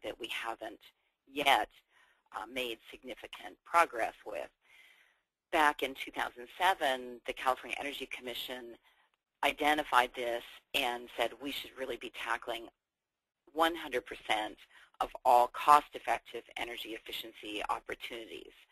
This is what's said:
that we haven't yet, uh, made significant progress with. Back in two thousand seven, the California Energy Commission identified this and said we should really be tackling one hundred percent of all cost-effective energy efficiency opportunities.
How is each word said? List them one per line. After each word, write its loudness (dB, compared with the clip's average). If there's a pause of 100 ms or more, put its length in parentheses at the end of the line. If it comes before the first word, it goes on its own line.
that -8
we -10
haven't -8 (520)
yet, 2 (680)
uh, -8
made -4 (140)
significant -14 (100)
progress 4 (120)
with. -8 (1040)
Back 4
in -4
two -10
thousand -6 (120)
seven, 2
the -4
California -2
Energy -6
Commission -10 (680)
identified 4
this -2 (320)
and -2 (100)
said 2 (100)
we -6
should -10
really -6
be -12 (120)
tackling -4 (840)
one 4
hundred -4
percent -2 (420)
of -2 (140)
all 8
cost-effective 4 (140)
energy -6
efficiency -8
opportunities. -8 (200)